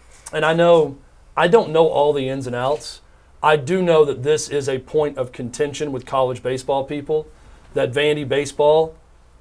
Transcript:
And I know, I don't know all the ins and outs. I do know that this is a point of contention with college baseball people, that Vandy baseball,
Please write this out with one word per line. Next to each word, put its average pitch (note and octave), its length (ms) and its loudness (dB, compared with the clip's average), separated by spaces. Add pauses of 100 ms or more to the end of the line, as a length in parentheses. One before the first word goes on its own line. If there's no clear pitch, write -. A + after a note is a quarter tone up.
(320)
And D#3 120 -2
I D#3+ 100 2
know, E3+ 420 4 (400)
I E3 120 2
don't F#3 220 4
know D#3+ 160 4
all C#3+ 280 2
the C3+ 140 -4
ins C3+ 180 -6
and A#2+ 100 -6
outs. C3 460 -4 (400)
I D#3 140 4
do D#3+ 260 -2
know D#3+ 240 6
that B2 160 -4
this D3 260 0
is C#3 220 -4
a C3+ 80 -2
point D3 400 -4
of B2 120 -6
contention C#3+ 640 -6
with B2+ 140 -10
college B2+ 360 -2
baseball C3 420 -4
people, D3+ 420 -6 (480)
that C3 180 -2
Vandy D3 340 0
baseball, D3 680 2 (460)